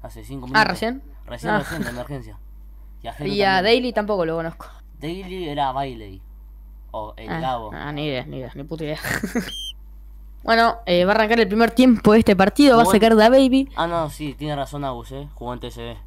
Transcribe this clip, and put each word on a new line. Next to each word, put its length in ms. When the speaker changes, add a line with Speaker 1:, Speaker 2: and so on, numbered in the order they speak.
Speaker 1:
Hace 220
cinco 220
Speaker 2:
Ah, 20
Speaker 1:
minutos. 200
Speaker 2:
¿recién? 340
Speaker 1:
¿recién? 260
Speaker 2:
Ah. 60
Speaker 1:
Recién, 240
recién, 0
de 80
emergencia. 480
Y 40
a 60
Gelu 180
Speaker 2:
Y 120
a 140
Speaker 1:
también. 80
Speaker 2:
Daily 280
tampoco 320
lo 120
conozco. 300
Speaker 1:
Daily 500
era 220
Bailey. 500
O 260
el 140
Speaker 2:
Ah, 100
Speaker 1:
Gabo. 320
Speaker 2:
ah, 200
ni 140
idea, 180
ni 140
idea, 160
ni 100
puta 200
idea. 140
<laughs> 100
Bueno, 420
eh, 220
va 60
a 20
arrancar 260
el 80
primer 220
tiempo 420
de 60
este 180
partido, 400
va 60
a 20
Speaker 1:
Jugó 100
en 60
Speaker 2:
sacar 160
Da 140
Baby. 460
Speaker 1:
Ah, 100
no, 240
sí, 240
tiene 200
razón 300
Agus, 280
eh. 200
Jugó 220
en 60
T 100
C 120
B. 140